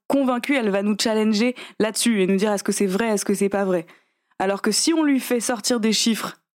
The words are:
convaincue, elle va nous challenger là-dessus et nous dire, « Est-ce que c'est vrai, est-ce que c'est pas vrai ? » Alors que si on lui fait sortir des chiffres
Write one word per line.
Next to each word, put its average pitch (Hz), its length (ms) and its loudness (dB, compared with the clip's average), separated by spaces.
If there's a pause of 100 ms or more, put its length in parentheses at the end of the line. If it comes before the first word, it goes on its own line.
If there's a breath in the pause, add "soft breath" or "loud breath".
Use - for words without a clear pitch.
convaincue, 269 480 0
elle 220 140 0
va 196 120 0
nous 208 180 0
challenger 220 540 2 (240 loud breath)
là-dessus 214 440 0
et 185 40 2
nous 196 100 2
dire, « 208 160 0
Est-ce 196 120 -2
que 208 80 -2
c'est 202 140 0
vrai, 202 220 -2
est-ce 208 160 0
que 208 100 0
c'est 196 140 0
pas 196 160 0
vrai ? » 180 220 0 (540 soft breath)
Alors 196 220 -2
que 214 100 0
si 311 200 0
on 320 120 2
lui 277 160 2
fait 247 200 -2
sortir 247 400 -2
des 220 120 2
chiffres - 440 -2 (240)